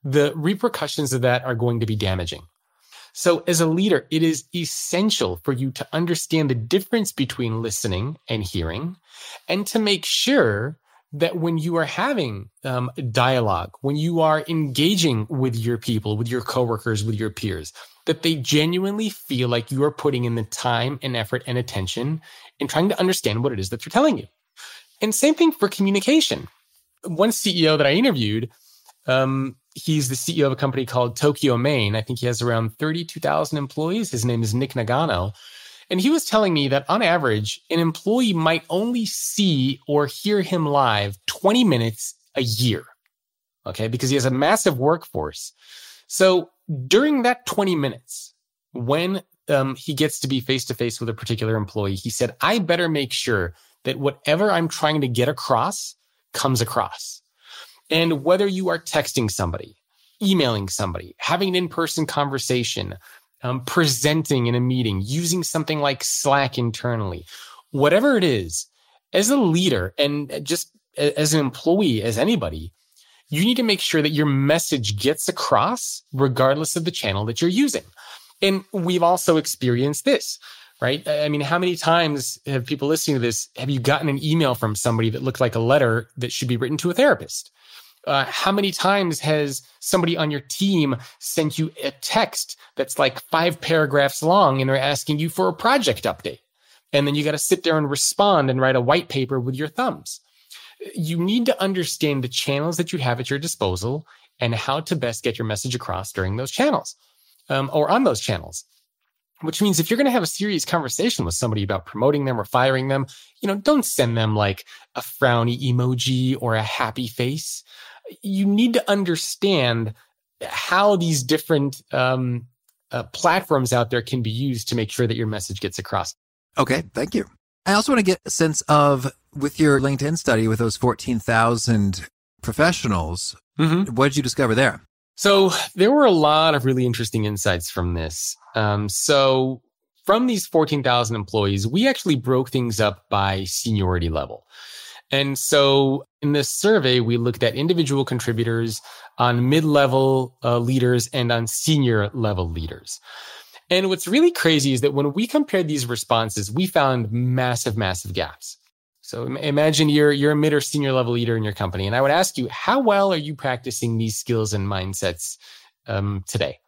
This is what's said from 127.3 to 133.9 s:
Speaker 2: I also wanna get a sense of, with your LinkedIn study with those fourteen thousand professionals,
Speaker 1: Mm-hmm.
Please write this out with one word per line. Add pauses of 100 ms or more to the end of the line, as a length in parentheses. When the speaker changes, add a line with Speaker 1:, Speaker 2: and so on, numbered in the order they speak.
Speaker 2:
I
also
wanna
get
a
sense
of, (240)
with
your
LinkedIn
study
with
those
fourteen
thousand (360)
professionals, (240)
Speaker 1:
Mm-hmm.